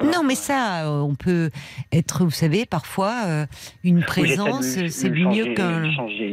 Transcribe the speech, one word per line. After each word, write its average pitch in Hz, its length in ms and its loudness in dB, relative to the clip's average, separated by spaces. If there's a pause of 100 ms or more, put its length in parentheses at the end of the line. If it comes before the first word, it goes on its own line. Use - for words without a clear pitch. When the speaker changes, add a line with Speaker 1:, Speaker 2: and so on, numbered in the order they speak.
Speaker 1:
voilà. 330 180 2
Speaker 2:
Non, 320 60 2
mais 262 100 2
ça, 220 540 0
euh, 147 140 0
on 143 120 0
peut 165 360 0 (420)
être, 165 320 2
vous 156 80 2
savez, 175 340 2
parfois, 190 480 -2 (120)
euh, 151 200 -2 (380)
une 175 140 6
Speaker 1:
Oui, 165 40 4 (140)
j'essaie 180 40 2 (160)
de 202 60 0
Speaker 2:
présence, 254 340 -2
Speaker 1:
lui, 175 140 -2
Speaker 2:
c'est 190 180 -2
Speaker 1:
lui 165 160 2
Speaker 2:
mieux 202 200 2
Speaker 1:
changer, 240 100 -2
Speaker 2:
qu'un 170 260 0
Speaker 1:
lui 156 140 -2
changer 110 380 -4